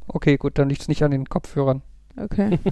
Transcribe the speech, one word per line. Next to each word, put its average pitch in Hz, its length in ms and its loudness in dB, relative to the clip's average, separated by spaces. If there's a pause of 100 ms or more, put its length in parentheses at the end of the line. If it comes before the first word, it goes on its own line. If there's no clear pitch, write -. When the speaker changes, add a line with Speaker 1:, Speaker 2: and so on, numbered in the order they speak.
Speaker 1:
Okay, 147 280 2
gut, - 220 -2
dann 139 100 4
liegt's 143 200 -4
nicht 151 160 0
an 147 80 2
den 139 160 -2
Kopfhörern. 135 540 -2 (340)
Speaker 2:
Okay, 208 420 0 (140)